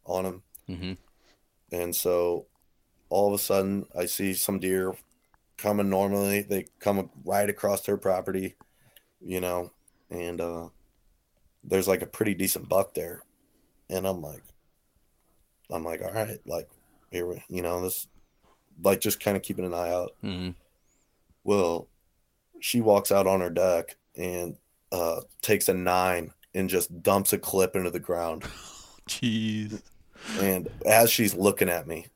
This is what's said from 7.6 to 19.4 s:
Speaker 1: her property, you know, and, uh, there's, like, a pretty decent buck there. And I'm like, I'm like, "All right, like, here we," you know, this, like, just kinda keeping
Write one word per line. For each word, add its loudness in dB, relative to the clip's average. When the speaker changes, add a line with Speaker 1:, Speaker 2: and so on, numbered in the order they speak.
Speaker 1:
her 0
property, -2
you -4
know, -4
and, -8
uh, -6
there's, 0
like, 2
a -6
pretty -2
decent -2
buck 2
there. -8
And -4
I'm -2
like, -14
I'm -6
like, -6
"All -8
right, -6
like, -6
here -4
we," -8
you -6
know, -2
this, -6
like, 6
just -2
kinda 0
keeping -6